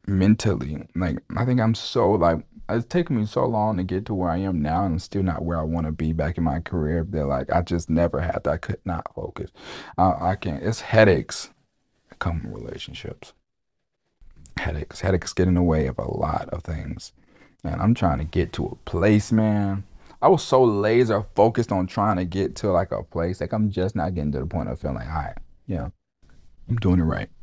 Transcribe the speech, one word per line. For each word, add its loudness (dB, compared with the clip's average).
mentally, 2
like, -2
I 0
think 2
I'm 4
so, 2
like, 4
it's 0
taken 0
me 0
so 0
long 0
to -2
get -4
to -4
where 0
I 0
am -2
now, 0
and 0
I'm -2
still -4
not -2
where -2
I -2
wanna -2
be -2
back -2
in 0
my 0
career, -2
that, -2
like, -2
I 2
just -4
never 2
had -4
that. -2
I 0
could -6
not -6
focus. -10
I, 2
I 0
can't, -6
it's -2
headaches 4
come -2
from -10
relationships. -14
Headaches. -6
Headaches -2
get 2
in 4
the 4
way 2
of -6
a -6
lot -4
of -8
things. -8
And -4
I'm 4
trying 2
to -4
get -2
to -4
a -8
place, 4
man. 2
I 6
was 4
so 6
laser 4
focused 4
on 2
trying 0
to 0
get -2
to, 0
like, 2
a -4
place. -4
Like, -4
I'm 2
just -2
not -2
getting -2
to -2
the -4
point -4
of -6
feeling -4
like, -8
"All -8
right, -6
yeah, -4
I'm -2
doing 4
it 2
right. -2